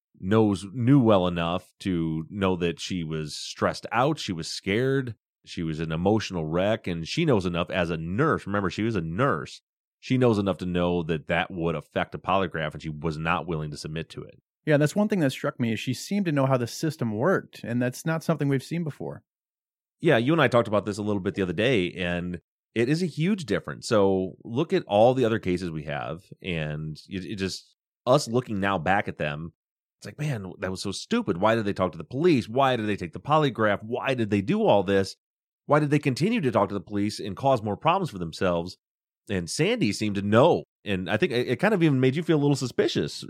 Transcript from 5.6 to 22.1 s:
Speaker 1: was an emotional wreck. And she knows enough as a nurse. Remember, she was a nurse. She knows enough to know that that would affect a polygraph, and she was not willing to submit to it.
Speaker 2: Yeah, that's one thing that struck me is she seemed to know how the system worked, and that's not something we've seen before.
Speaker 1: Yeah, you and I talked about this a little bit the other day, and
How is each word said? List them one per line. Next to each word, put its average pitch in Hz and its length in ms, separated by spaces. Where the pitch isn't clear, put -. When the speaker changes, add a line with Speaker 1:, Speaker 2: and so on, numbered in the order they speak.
Speaker 1:
was 78 160
an 80 120
emotional 90 540
wreck. 92 400
And 82 220
she 165 180
knows 104 220
enough 85 240
as 85 180
a 85 80
nurse. 95 480
Remember, 98 240
she 104 140
was 113 120
a 90 60
nurse. 82 600
She 131 160
knows 120 200
enough 98 220
to 92 60
know 87 380
that 80 240
that - 240
would 85 240
affect 87 400
a 78 40
polygraph, 82 520
and 76 100
she 80 60
was 76 300
not 80 300
willing 78 240
to 73 40
submit 78 360
to - 120
it. - 160
Speaker 2:
Yeah, 151 120
that's 147 180
one 208 140
thing 202 100
that 139 120
struck - 280
me 117 140
is 104 80
she 127 120
seemed 202 340
to 165 40
know 139 140
how 131 100
the 120 120
system 135 440
worked, 135 540
and 120 160
that's 123 240
not 160 180
something 147 240
we've 139 160
seen 170 220
before. 82 380
Speaker 1:
Yeah, 151 160
you 120 160
and 165 100
I 127 60
talked 113 220
about 101 160
this 101 140
a - 20
little 104 180
bit 92 160
the 101 60
other 90 100
day, 98 400
and 87 480